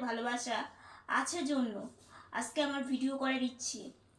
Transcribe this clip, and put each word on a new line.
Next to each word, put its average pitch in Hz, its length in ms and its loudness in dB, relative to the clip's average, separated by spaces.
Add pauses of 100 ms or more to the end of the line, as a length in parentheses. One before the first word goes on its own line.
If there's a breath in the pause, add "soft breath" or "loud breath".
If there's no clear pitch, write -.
ভালোবাসা 240 500 0 (640 loud breath)
আছে 330 200 -2 (100)
জন্য 240 240 4 (640 loud breath)
আজকে 240 200 -2 (100)
আমার 277 140 0 (100)
ভিডিও 262 300 2
করার 262 280 2
ইচ্ছে, - 300 -6 (380)